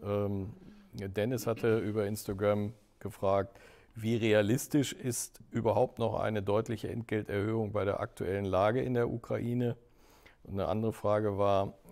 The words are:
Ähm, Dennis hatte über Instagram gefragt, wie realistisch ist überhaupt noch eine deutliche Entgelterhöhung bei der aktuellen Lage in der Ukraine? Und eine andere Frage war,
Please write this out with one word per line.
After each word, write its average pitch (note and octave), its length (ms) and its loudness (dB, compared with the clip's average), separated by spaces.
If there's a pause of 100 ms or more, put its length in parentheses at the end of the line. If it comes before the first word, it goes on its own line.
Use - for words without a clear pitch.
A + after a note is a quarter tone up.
Ähm, G2+ 500 -2 (400)
Dennis G#2 540 -2
hatte A2+ 320 2
über G#2 260 0
Instagram G#2 680 0 (260)
gefragt, G2 600 0 (360)
wie A2+ 200 0
realistisch A2 800 2
ist - 560 -6
überhaupt A2+ 480 2
noch A2 220 0
eine G#2+ 240 -2
deutliche G#2+ 460 -2
Entgelterhöhung G#2+ 800 -2
bei G2+ 140 -2
der G2+ 140 0
aktuellen G2+ 460 -4
Lage G2+ 360 4
in B2+ 120 -2
der A#2+ 160 2
Ukraine? A#2 640 -2 (680)
Und - 100 -12
eine F#2+ 140 -2
andere G#2+ 260 0
Frage G#2 460 0
war, G2+ 340 2 (180)